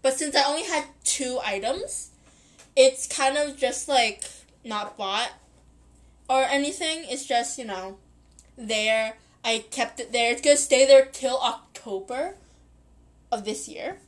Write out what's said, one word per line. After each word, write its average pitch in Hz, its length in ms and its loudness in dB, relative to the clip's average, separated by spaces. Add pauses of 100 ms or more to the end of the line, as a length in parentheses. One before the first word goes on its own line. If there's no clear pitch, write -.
But 269 160 0
since 294 180 -2
I 285 80 4
only 302 200 -2
had 311 200 -2 (180)
two 254 400 -4
items, 226 680 -6 (640)
it's 262 300 6
kind 277 320 0
of 294 180 -2
just, - 320 -4
like, 233 340 2 (400)
not 214 360 -8
bought 208 340 -4 (960)
or 262 140 4
anything. 294 640 -4
It's 269 200 -8
just, 240 340 -2
you 254 60 -12
know, 190 320 -10 (640)
there. 220 580 -2 (260)
I 226 280 -2
kept - 280 -4
it 226 140 -12
there. 233 200 2
It's 240 100 -6
gonna 294 160 6
stay 269 260 4
there 269 220 10
till 262 320 -4
October 247 960 -6 (1000)
of 208 140 -6
this - 200 -8
year. 359 300 -12 (120)